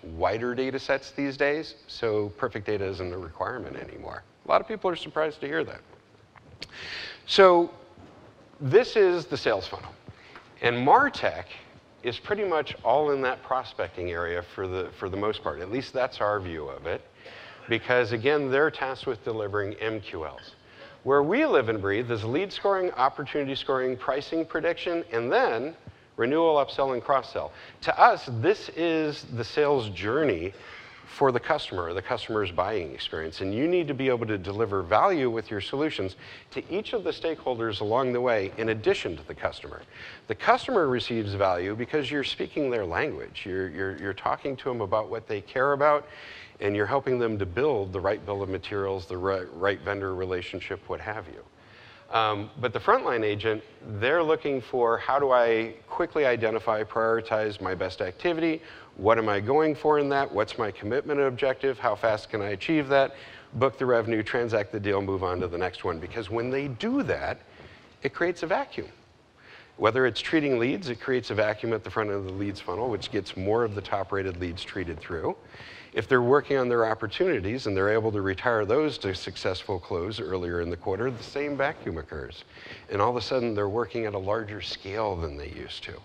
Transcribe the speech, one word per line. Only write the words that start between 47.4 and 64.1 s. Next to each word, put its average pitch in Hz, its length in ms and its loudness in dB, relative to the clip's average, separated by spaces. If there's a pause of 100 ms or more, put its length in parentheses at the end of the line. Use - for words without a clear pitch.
build 98 460 0
the 98 80 -2
right 98 240 -2
bill 101 180 -4
of 95 60 -4
materials, 95 580 -4
the 92 100 -6
ri-, 92 360 -2
right 92 280 0
vendor 98 340 -4
relationship, 92 720 -4
what 85 120 -6
have 104 280 -8
you. - 140 -16 (720)
Um, 107 340 2 (100)
but 120 120 0
the 120 60 -2
frontline 151 460 2
agent, 107 380 0 (360)
they're 147 240 4
looking 151 380 0
for, 120 360 2
how 131 220 2
do 139 140 4
I 113 420 6 (140)
quickly 160 360 0
identify, 113 600 2
prioritize 110 760 0
my 92 140 -2
best 92 260 -4
activity? 160 640 0 (340)
What 113 220 6
am 110 100 2
I 101 120 4
going 147 340 4
for 151 240 4
in 143 120 2
that? 139 220 2
What's 104 240 0
my 110 140 0
commitment 131 480 -2
and 139 100 4
objective? 131 500 0
How 113 180 2
fast 107 340 0
can 107 100 -2
I 101 100 -2
achieve 139 380 0
that? 135 280 4 (380)
Book 127 220 2
the 135 100 -2
revenue, 113 360 4